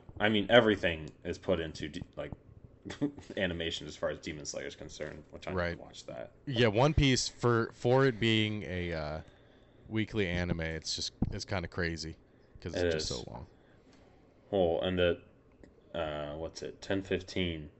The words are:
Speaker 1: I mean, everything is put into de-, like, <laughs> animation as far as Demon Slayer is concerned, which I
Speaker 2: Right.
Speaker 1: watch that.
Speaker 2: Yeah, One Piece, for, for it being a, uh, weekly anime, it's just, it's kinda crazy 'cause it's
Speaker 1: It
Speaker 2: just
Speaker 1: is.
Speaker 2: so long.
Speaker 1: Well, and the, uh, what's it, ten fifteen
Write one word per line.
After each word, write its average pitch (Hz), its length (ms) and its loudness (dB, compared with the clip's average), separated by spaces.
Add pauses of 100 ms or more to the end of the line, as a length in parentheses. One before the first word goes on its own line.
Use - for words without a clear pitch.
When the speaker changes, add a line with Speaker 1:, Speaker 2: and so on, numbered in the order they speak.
(180)
Speaker 1:
I 107 120 4
mean, 104 180 2
everything 92 600 6 (140)
is 87 120 -6
put 90 240 0
into 80 280 -6
de-, 73 140 -10 (140)
like, 73 160 -8 (540)
<laughs> - 500 -6
animation 85 500 -2
as 76 80 -10
far - 140 -2
as 78 100 -6
Demon 76 280 -8
Slayer 69 200 -8
is 71 80 -10
concerned, 76 560 -12
which 73 160 -14
I 82 60 -4
Speaker 2:
Right. 87 260 -2
Speaker 1:
watch - 280 -18
that. - 240 -12 (160)
Speaker 2:
Yeah, 120 220 4
One 127 260 4
Piece, 135 340 4
for, 117 460 2
for 131 320 4
it 117 120 2
being 107 480 2
a, 87 280 -2
uh, 78 260 -4 (680)
weekly 107 360 0
anime, 87 340 0
it's 80 360 -4
just, - 160 -6 (180)
it's 104 140 -6
kinda 87 240 -4
crazy 82 480 -4 (460)
'cause 90 100 -8
it's 95 100 0
Speaker 1:
It 85 100 4
Speaker 2:
just 78 180 -2
Speaker 1:
is. 67 80 -6
Speaker 2:
so 57 120 -10
long. 62 160 -12 (1040)
Speaker 1:
Well, 87 320 4
and 92 160 0
the, 87 200 4 (760)
uh, 76 420 -6
what's 80 260 -10
it, 73 180 -12
ten 98 220 -4
fifteen 87 640 -2 (120)